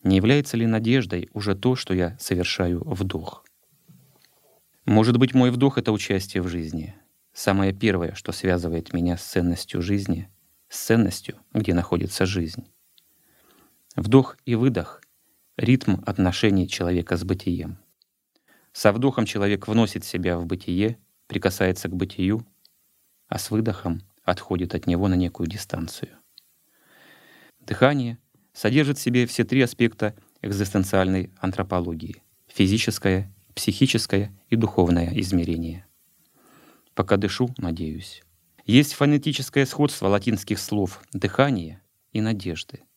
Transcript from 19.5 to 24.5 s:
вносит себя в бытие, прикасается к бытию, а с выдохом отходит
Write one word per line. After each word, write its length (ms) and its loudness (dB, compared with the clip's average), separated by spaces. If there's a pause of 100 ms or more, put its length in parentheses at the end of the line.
вносит 340 2
себя 340 -2
в 80 -4
бытие, 520 -2 (300)
прикасается 600 0
к 80 -6
бытию, 500 -2 (840)
а 100 -6
с 120 -8
выдохом 500 -4 (240)
отходит 500 -4